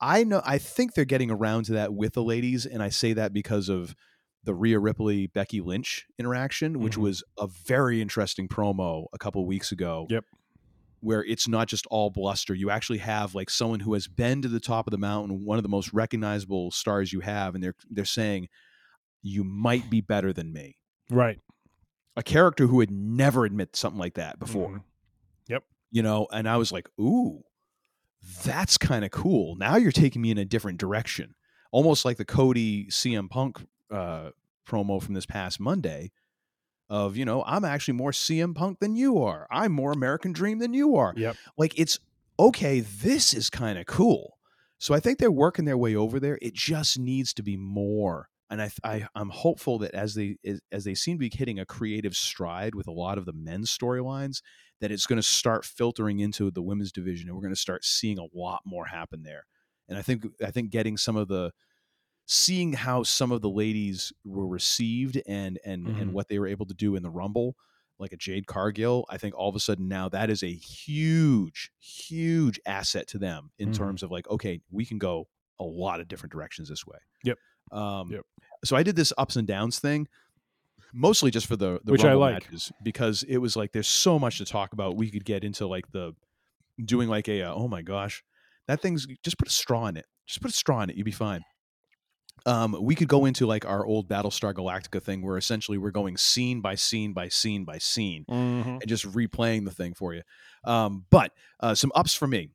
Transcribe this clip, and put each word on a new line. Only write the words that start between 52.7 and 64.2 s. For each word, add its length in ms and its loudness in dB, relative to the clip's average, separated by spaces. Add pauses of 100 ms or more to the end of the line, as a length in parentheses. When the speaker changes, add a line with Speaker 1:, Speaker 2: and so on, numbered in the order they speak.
Speaker 1:
with 140 -8
a 40 -8
lot 280 -4
of 60 -6
the 80 -8
men's 360 -6
storylines, 720 -4 (400)
that 100 -2
it's 140 -2
gonna 160 2
start 440 2
filtering 540 0
into 300 0
the 140 -4
women's 280 -2
division, 380 -6
and 60 -10
we're 80 -8
gonna 120 -4
start 300 -4
seeing 320 0
a 160 -8
lot 320 -6
more 200 -8
happen 360 -10
there. 240 -16 (420)
And 120 -8
I 20 -6
think, 240 -2 (180)
I 60 -4
think 220 -4
getting 260 -2
some 180 -2
of 120 0
the, 240 -2 (760)
seeing 480 2
how 300 0
some 280 0
of 100 0
the 80 0
ladies 640 -2 (100)